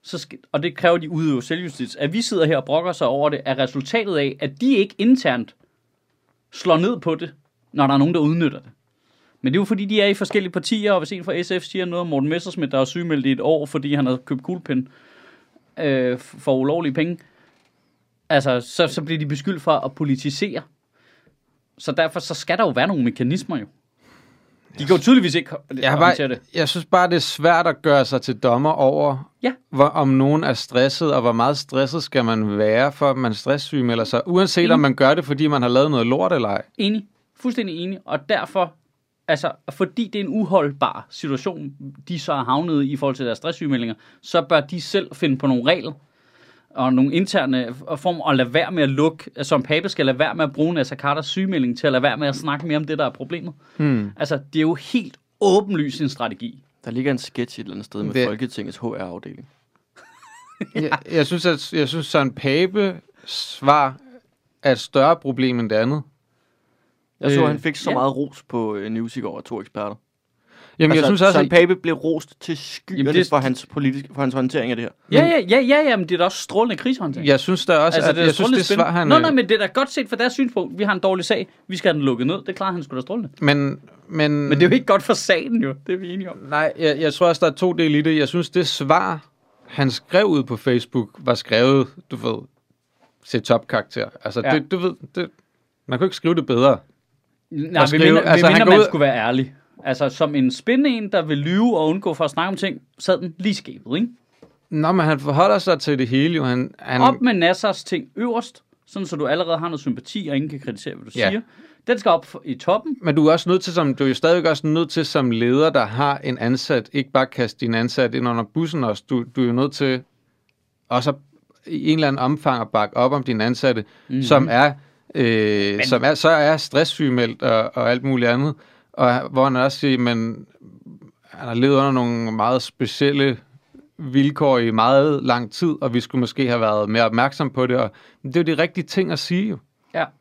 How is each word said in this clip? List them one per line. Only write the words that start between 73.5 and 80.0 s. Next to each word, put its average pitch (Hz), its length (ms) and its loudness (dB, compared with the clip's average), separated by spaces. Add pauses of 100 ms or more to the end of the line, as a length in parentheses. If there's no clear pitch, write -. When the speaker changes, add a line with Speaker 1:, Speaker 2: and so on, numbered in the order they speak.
Speaker 3:
politiske, 139 480 -2
for 139 80 -6
hans 131 120 0
håndtering 127 380 -2
af 120 40 0
det 117 100 -6
her. - 60 -10 (200)
Speaker 1:
Ja, 240 100 6
Speaker 2:
Men 339 100 4 (180)
Speaker 1:
ja, 226 80 4
ja, - 20 6 (220)
ja, 302 80 2
ja, 233 80 2
men 175 120 -4
det 180 60 0
er - 20 -4
da 165 60 2
også 185 200 0
strålende 220 320 0
krisehåndtering. 165 520 -4
Speaker 2:
Jeg 139 120 6
synes 180 260 -2
da 170 120 4
også, 165 200 4
Speaker 1:
Altså, 160 120 4
Speaker 2:
at, - 60 2
Speaker 1:
det 170 60 0
er 165 40 4
Speaker 2:
jeg 156 80 4
synes, - 20 -2
Speaker 1:
strålende 240 220 2
Speaker 2:
det 185 80 0
Speaker 1:
spin. 202 100 0
Speaker 2:
svar, 170 160 2
han, 170 160 0
Speaker 1:
Nå, 285 80 6
Speaker 2:
øh, 330 60 6
Speaker 1:
nej, 330 100 2
men 247 180 2
det 220 60 4
er 214 40 -2
da 208 140 0
godt 269 180 -2
set 262 180 -4